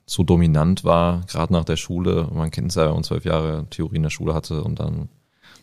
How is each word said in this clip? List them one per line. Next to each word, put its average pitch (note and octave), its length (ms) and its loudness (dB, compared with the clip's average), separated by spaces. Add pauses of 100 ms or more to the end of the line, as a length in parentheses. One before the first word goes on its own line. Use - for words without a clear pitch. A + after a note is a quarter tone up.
zu - 200 0
dominant E2 580 4
war, E2+ 460 2
gerade E2 240 -2
nach E2+ 120 2
der D#2+ 120 -2
Schule. F2 580 -2
Man D#2+ 160 -2
kennt's - 240 -4
ja, E2 120 4
wenn D#2 80 2
man D#2+ 100 -2
zwölf D#2 200 -4
Jahre D#2+ 460 -2
Theorie D#2+ 260 -6
in D#2 60 0
der D2+ 80 0
Schule D#2+ 240 -4
hatte D#2 300 -4
und D#2+ 160 -4
dann D#2 300 -6 (520)